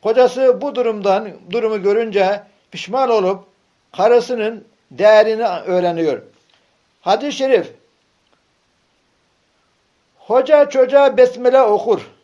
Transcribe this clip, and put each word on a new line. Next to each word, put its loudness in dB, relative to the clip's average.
Kocası 2
bu -6
durumdan, -2
durumu -4
görünce -2
pişman -4
olup -2
karısının -2
değerini 2
öğreniyor. -4
Hadis-i -4
şerif, 0
hoca 2
çocuğa 2
besmele 2
okur. -2